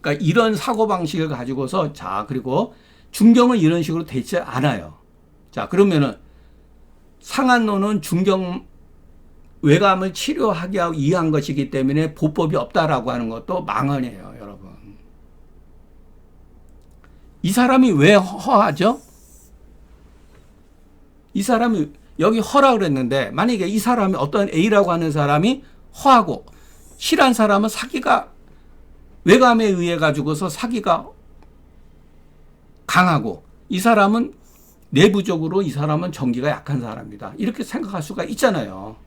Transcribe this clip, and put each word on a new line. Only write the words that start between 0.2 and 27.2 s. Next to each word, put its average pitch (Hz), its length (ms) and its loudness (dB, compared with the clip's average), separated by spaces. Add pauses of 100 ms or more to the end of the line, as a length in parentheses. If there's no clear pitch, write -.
이런 220 300 2
사고방식을 185 720 -2
가지고서, 135 640 -6
자, 98 360 -8
그리고 131 460 -4 (360)
중경은 233 480 4
이런 170 240 2
식으로 165 220 -6
되지 131 340 -6
않아요. 120 600 -4 (520)
자, 110 180 -8
그러면은 165 480 2 (1040)
상한론은 214 800 0
중경 185 640 -2 (960)
외감을 185 520 2
치료하기 190 640 -4 (160)
위한 160 380 0
것이기 143 380 -4
때문에 143 440 -2
보법이 156 400 -2
없다라고 147 560 -2
하는 120 180 -6
것도 143 360 -8
망언이에요, 123 720 -4
여러분. 101 580 -20 (2500)
이 175 80 -2
사람이 247 420 4
왜 160 220 6
허-, 190 240 2
허하죠? 214 640 0 (2250)
이 196 80 -2
사람이 220 480 0 (300)
여기 220 200 2
허라 269 320 4
그랬는데 135 580 0
만약에 196 360 -2
이 208 120 -2
사람이 208 380 0
어떤 170 360 -2
A라고 196 400 2
하는 165 180 -2
사람이 151 520 0 (420)
허하고 202 420 4 (500)
실한 269 360 2